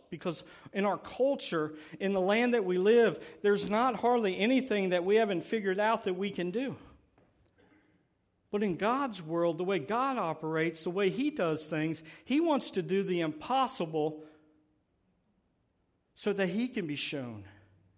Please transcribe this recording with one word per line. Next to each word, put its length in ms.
because 320
in 120
our 140
culture, 760
in 120
the 80
land 320
that 120
we 140
live, 440
there's 280
not 240
hardly 420
anything 540
that 140
we 100
haven't 280
figured 360
out 260
that 100
we 180
can 180
do. 260
But 140
in 120
God's 460
world, 360
the 60
way 140
God 400
operates, 640
the 80
way 200
He 200
does 380
things, 340
He 160
wants 320
to 100
do 220
the 160
impossible 1040
so 160
that 160
He 180
can 220
be 80
shown 480